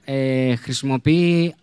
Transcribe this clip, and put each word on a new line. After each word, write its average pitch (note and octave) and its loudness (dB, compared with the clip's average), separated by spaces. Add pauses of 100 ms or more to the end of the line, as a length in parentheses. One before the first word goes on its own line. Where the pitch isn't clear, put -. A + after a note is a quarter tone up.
ε, C3 0
χρησιμοποιεί E3 0